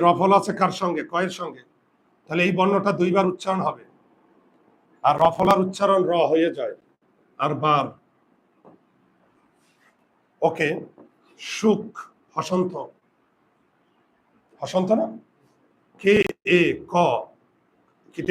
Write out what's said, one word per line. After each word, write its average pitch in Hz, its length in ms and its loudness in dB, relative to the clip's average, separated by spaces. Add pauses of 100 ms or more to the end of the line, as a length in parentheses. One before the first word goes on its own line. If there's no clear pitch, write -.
রফলা 185 340 4
আছে 196 200 -4
কার 180 200 0
সঙ্গে? 170 220 -4 (100)
কয়ের 180 280 -2
সঙ্গে। 139 220 -12 (640)
তাহলে 165 220 -2
এই 190 120 0
বর্ণটা 196 420 2
দুইবার 185 320 2
উচ্চারণ 185 340 -4
হবে, 135 180 -8 (1200)
আর 147 160 6
রফলার 185 420 4
উচ্চারণ 196 360 0 (100)
র - 20 0 (200)
হয়ে 165 260 2
যায়, - 160 -6 (680)
আর 151 80 -2 (120)
বার। 147 220 2 (2500)
ওকে, 160 200 -2 (880)
সুখ, 214 280 0 (520)
হসন্ত, 180 360 -4 (1900)
হসন্ত 185 300 -4 (100)
না? - 60 -2 (920)
কে 196 140 4 (440)
এ - 20 4 (320)
ক, - 20 -2 (1200)
কিন্তু 160 160 -2